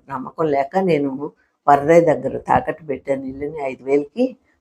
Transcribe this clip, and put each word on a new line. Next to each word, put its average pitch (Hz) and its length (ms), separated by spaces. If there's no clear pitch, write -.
నమ్మకం 147 360
లేక 139 320
నేను 143 540
వరదయ్య 143 320
దగ్గర 139 380
తాకట్టు 127 460
పెట్టాను 135 400
ఇల్లుని 147 360
ఐదు 127 240
వేలకి 147 520